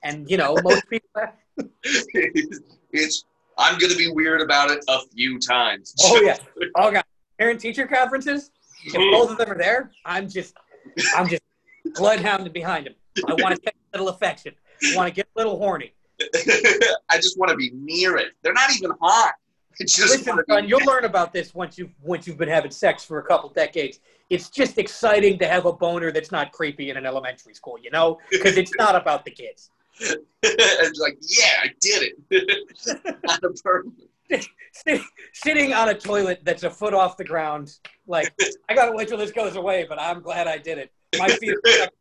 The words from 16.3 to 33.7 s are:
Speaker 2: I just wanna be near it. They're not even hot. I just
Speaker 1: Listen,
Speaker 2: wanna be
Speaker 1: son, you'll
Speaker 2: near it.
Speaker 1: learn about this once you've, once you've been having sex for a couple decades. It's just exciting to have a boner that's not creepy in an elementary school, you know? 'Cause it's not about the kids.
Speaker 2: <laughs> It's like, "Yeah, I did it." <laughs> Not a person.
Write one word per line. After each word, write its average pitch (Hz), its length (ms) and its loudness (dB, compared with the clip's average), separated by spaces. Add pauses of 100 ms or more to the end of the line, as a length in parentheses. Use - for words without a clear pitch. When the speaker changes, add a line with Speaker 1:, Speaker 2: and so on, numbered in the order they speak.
Speaker 2:
I 165 60 4
just - 220 0
wanna 180 180 2
be 127 180 -6
near 165 440 -2
it. - 140 -4 (100)
They're 165 100 0
not 262 240 4
even 185 240 -4
hot. 196 320 4 (480)
I 190 40 -6
just - 140 2
Speaker 1:
Listen, 240 300 4
Speaker 2:
wanna 233 180 0
be 214 60 2
Speaker 1:
son, 202 160 2
you'll 240 120 4
Speaker 2:
near 269 80 2
it. 269 40 4
Speaker 1:
learn 254 120 2
about 185 280 0
this 175 220 -6
once 175 240 -10
you've, 180 120 -12 (120)
once 165 260 -6
you've 156 100 -12
been 160 100 -2
having 151 220 0
sex - 340 0
for 156 140 -10
a 143 60 -12
couple 160 260 0
decades. 151 480 -4 (320)
It's 175 180 -4
just 262 300 0
exciting 202 600 2
to 175 80 0
have 175 180 2
a 175 60 2
boner 170 400 -2
that's 156 180 -4
not 147 220 -4
creepy 147 380 -8
in 135 60 -8
an 135 100 -10
elementary 127 480 -8
school, 123 280 -16
you 120 80 -16
know? 165 280 2 (240)
'Cause 196 140 6
it's 185 200 0
not 214 180 4
about 160 300 0
the 127 80 -16
kids. - 380 -20 (280)
Speaker 2:
<laughs> - 120 -6 (360)
It's 190 540 2
like, 151 220 -2
"Yeah, 160 400 2
I 135 60 -2 (120)
did 190 320 0 (180)
it." 190 380 2 (520)
<laughs> - 60 -20
Not 175 180 -2
a - 60 0
person. 247 420 -2 (360)